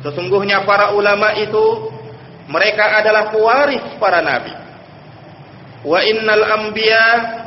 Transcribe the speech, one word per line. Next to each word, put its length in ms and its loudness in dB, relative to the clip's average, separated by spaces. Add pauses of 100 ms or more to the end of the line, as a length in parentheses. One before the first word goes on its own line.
Sesungguhnya 640 -2
para 320 2
ulama 400 2
itu, 560 0 (560)
mereka 500 0
adalah 320 0
pewaris 540 0 (160)
para 180 2
nabi. 320 -2 (1300)
"Wa 180 2
innal 400 2
anbiya 640 2 (420)